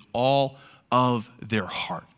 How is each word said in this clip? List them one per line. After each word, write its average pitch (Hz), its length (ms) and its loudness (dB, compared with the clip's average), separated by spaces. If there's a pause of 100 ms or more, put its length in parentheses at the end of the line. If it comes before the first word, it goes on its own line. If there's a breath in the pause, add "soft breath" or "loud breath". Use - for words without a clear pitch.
(120)
all 135 460 0 (340 loud breath)
of 123 380 2 (100)
their 107 280 -2
heart. - 400 -8 (100)